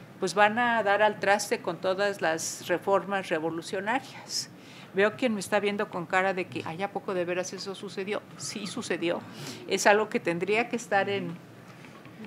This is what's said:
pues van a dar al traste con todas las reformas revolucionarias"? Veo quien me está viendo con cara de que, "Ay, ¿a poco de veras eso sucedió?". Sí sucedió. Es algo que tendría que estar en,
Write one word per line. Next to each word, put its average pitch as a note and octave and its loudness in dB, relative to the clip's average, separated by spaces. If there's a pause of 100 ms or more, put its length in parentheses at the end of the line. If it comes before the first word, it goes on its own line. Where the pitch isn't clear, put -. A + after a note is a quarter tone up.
(200)
pues F#3 -2
van G#3+ 6
a A#3 2
dar G3+ 4
al G#3+ 4
traste G3+ 2
con E3 -4
todas F#3+ 0
las D#3+ -2
reformas F#3+ 2
revolucionarias"? G3 -4 (420)
Veo G#3 4
quien B3 2
me G3+ -2
está G3 2
viendo G3+ 0
con F3 -6
cara F#3+ 4
de F3+ -2
que, - -8
"Ay, E3 -4
¿a G3 -4
poco G3+ -4
de F3+ 0
veras F3+ -2
eso F#3 -8
sucedió?". G3 -6 (140)
Sí - -8
sucedió. E3+ -2 (480)
Es G3 4
algo G#3 6
que A#3 -2
tendría F#3 0
que B3 -4
estar G3 0
en, F#3+ -2 (960)